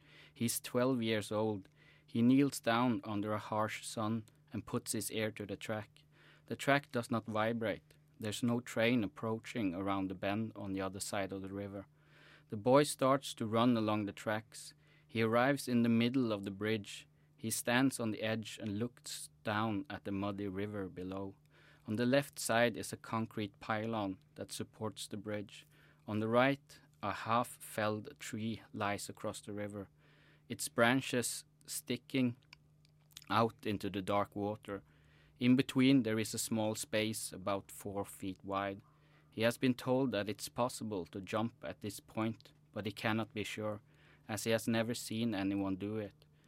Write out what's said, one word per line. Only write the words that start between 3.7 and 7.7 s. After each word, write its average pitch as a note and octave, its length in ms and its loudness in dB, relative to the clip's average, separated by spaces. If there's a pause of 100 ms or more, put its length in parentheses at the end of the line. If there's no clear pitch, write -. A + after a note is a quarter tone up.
sun A2 360 -2 (300)
and G#2+ 140 -6
puts - 260 -4
his G#2+ 180 -4
ear A2 220 0
to G#2+ 140 -8
the G2 100 -6
track. G#2+ 320 -6 (580)
The A#2 100 -6
track C#3+ 360 2
does A#2+ 180 -2
not A2+ 160 0
vibrate. A2 680 0 (260)